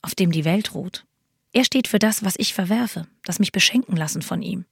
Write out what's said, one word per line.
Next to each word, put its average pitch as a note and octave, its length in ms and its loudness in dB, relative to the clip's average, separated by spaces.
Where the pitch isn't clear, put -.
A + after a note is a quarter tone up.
auf - 120 -8
dem F3 160 4
die D#3+ 140 0
Welt F#3 300 0
ruht. - 300 -10
Er B3 120 4
steht B3+ 240 0
für G#3 100 2
das, G#3+ 260 2
was F#3+ 140 0
ich - 160 -2
verwerfe, G3+ 520 -2
das - 160 -6
mich G3 100 4
beschenken F#3+ 460 2
lassen D#3 260 -2
von - 180 -4
ihm. - 320 -6